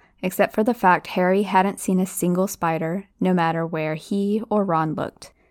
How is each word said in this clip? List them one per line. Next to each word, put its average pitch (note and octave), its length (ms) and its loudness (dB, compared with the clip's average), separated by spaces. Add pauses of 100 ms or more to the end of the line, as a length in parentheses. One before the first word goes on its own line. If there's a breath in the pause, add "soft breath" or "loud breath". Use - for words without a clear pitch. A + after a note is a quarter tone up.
(220 soft breath)
except - 320 0
for A3 100 2
the A#3+ 120 2
fact F3 320 2
Harry F#3+ 360 2
hadn't F#3+ 360 2
seen F#3 200 0
a F#3 60 2
single F3+ 420 0
spider, E3 580 -4 (140)
no F#3 140 2
matter E3 320 2
where D#3 300 -4
he G3+ 560 -2
or G#3 120 2
Ron D#3+ 300 0
looked. - 380 -8 (200)